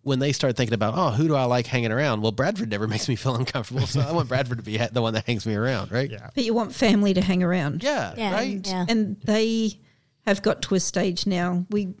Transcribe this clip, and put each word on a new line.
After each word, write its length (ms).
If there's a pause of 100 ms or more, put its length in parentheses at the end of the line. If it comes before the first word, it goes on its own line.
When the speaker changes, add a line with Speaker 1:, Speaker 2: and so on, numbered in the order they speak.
Speaker 1:
when 180
they 120
start 240
thinking 180
about, 220
"Oh, 160
who 160
do 80
I 80
like 240
hanging 240
around?" 300
Well, 100
Bradford 380
never 180
<laughs> 60
makes 160
me 80
feel 180
uncomfortable, 500
so 160
I 120
want 160
Bradford 300
to 40
be 140
ha-, 140
the 100
one 140
that 120
hangs 180
me 80
around, 380
right? 180
Speaker 2:
Yeah. 240
Speaker 3:
But 120
you 80
want 200
family 400
to 80
hang 220
around. 400
Speaker 1:
Yeah, 340
Speaker 4:
Yeah. 160
Speaker 1:
right? 320
Speaker 4:
Yeah. 220
Speaker 3:
And 380
they 520 (480)
have 160
got 220
to 120
a 40
stage 480
now, 420
we 320